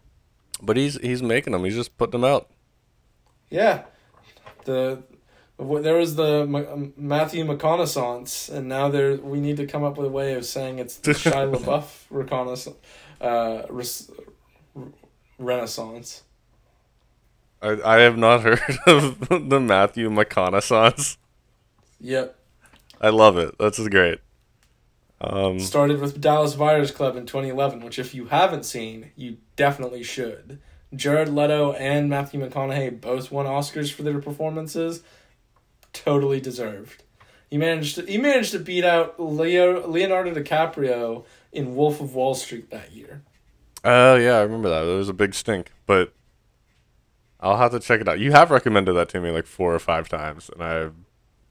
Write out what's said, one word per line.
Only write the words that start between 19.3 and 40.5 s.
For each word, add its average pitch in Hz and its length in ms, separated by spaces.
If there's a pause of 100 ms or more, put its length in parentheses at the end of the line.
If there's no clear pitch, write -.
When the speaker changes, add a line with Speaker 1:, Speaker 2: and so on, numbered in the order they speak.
Speaker 1:
Matthew 110 500
McConaissance. 107 1080 (840)
Speaker 2:
Yep. 127 360 (640)
Speaker 1:
I 110 80
love 107 300
it. 82 200
That's 107 300
great. 90 320 (1040)
Um, 95 380
Speaker 2:
Started 143 400
with 139 200
Dallas 151 340
Buyers 147 360
Club 135 240
in 123 120
twenty 135 240
eleven, 131 300
which 117 180
if 127 160
you 123 120
haven't 165 380
seen, 113 520
you 123 200 (180)
definitely 131 480
should. 120 580 (340)
Jared 147 340
Leto 147 460
and 143 340
Matthew 139 320
McConaughey 135 640
both 127 280
won 139 140
Oscars 143 480
for - 100
their 147 160
performances. 160 840 (920)
Totally 139 480
deserved. 113 640 (480)
He 147 80
managed 160 380
to, 175 100
he 196 100
managed 254 360
to 196 60
beat 175 260
out 165 360
Leo, 170 680
Leonardo 180 460
DiCaprio 139 920 (280)